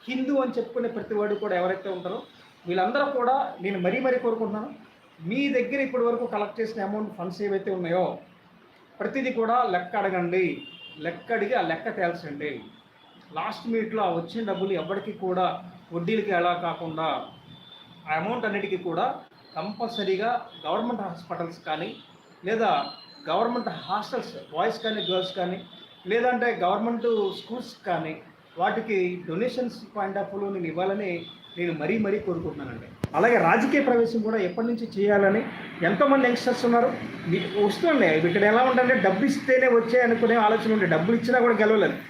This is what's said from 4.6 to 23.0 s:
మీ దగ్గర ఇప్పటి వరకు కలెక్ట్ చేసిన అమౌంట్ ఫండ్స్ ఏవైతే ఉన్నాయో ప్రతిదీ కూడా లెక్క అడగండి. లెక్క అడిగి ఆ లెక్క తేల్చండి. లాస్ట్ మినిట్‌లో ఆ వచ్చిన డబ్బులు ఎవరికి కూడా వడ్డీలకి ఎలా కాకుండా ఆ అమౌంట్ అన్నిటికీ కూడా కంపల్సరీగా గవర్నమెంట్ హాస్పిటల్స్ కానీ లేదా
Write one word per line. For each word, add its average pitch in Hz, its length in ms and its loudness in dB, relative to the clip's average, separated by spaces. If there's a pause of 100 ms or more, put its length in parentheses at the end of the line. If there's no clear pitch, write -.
మీ 269 240 0
దగ్గర 254 320 0
ఇప్పటి 247 240 0
వరకు 233 220 0
కలెక్ట్ 208 340 -4
చేసిన 220 240 -4
అమౌంట్ 208 320 -6
ఫండ్స్ 180 260 -8
ఏవైతే 196 280 -2
ఉన్నాయో 175 480 0 (840)
ప్రతిదీ 247 320 -2
కూడా 226 300 2
లెక్క 180 340 -2
అడగండి. 185 680 0 (360)
లెక్క 170 340 -6
అడిగి 208 220 0
ఆ 214 60 2
లెక్క 165 360 -4
తేల్చండి. 151 640 -6 (720)
లాస్ట్ 214 360 -6
మినిట్‌లో 220 340 -2
ఆ 180 80 2
వచ్చిన 170 360 -4
డబ్బులు 190 260 -2
ఎవరికి 196 400 -4
కూడా 180 520 -2 (280)
వడ్డీలకి 202 380 -2
ఎలా 175 220 2
కాకుండా 160 760 -4 (840)
ఆ 156 40 0
అమౌంట్ 220 300 -2
అన్నిటికీ 202 320 -2
కూడా 185 440 -2 (360)
కంపల్సరీగా 196 880 -2 (200)
గవర్నమెంట్ 220 340 -2
హాస్పిటల్స్ 170 680 -8
కానీ 165 300 -4 (480)
లేదా 202 420 0 (420)